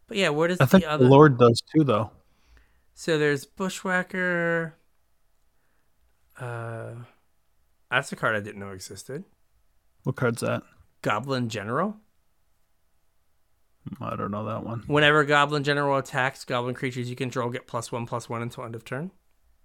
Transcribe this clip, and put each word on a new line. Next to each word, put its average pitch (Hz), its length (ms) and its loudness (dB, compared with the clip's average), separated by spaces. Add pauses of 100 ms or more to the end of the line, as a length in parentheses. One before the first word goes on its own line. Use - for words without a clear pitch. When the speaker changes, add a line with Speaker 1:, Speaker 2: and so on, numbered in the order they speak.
Speaker 1:
But 226 80 -10
yeah, 185 140 2
where 156 180 0
does 180 120 -2
Speaker 2:
I 135 60 4
think 185 180 8
Speaker 1:
the 156 60 -4
other 151 140 4
Speaker 2:
the 123 60 8
Lord 139 280 10
does 120 240 6 (120)
too, 156 100 6
though. 110 260 2 (840)
Speaker 1:
So 160 240 -2
there's 147 260 0
Bushwhacker. 180 1300 -4 (1600)
Uh, 117 560 -10 (960)
that's 127 220 0
a - 40 -8
card 117 180 0
I 104 60 -2
didn't 104 200 -10
know 98 100 -12
existed. 101 540 -14 (760)
Speaker 2:
What 135 140 -4
card's 117 260 -2
that? 117 200 -4 (400)
Speaker 1:
Goblin 123 460 -4
General. 120 480 -6 (2000)
Speaker 2:
I 113 160 -6
don't 107 160 -6
know 107 140 -6
that 110 180 -8
one. 113 220 -8
Speaker 1:
Whenever 147 380 4
Goblin 147 400 2
General 143 320 0
attacks, 131 480 -4
goblin 123 300 -4
creatures 123 340 -6
you 123 80 -10
control 123 340 -4
get 123 160 -10
plus 117 260 -10
one, 117 120 -6
plus 117 240 -8
one 117 140 -6
until 117 220 -10
end 113 100 -12
of 110 100 -14
turn. 151 280 -8 (520)